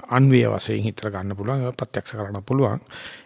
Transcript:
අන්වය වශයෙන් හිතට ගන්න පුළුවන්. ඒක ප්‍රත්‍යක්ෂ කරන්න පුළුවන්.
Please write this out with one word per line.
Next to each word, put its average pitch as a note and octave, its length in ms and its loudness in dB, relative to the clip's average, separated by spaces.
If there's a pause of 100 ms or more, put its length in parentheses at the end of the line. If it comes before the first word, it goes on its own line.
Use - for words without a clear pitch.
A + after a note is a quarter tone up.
අන්වය B2+ 360 6
වශයෙන් G#2+ 400 -2
හිතට G#2+ 160 -6
ගන්න G2 340 -6
පුළුවන්. B2 300 -4
ඒක B2 120 -8
ප්‍රත්‍යක්ෂ - 360 -6
කරන්න G2+ 320 -8
පුළුවන්. B2+ 340 2 (460)